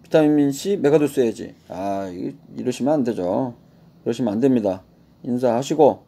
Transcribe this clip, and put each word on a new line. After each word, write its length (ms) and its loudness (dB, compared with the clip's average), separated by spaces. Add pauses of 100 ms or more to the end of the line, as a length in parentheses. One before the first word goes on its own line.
"비타민 480 4
C 240 -4
메가도스 460 2
해야지." 320 -2 (160)
아, 440 -6
이-, 220 -10 (220)
이러시면 360 -2
안 120 0
되죠. 480 -2 (500)
그러시면 300 -2
안 60 -2
됩니다. 440 0 (400)
인사하시고, 840 2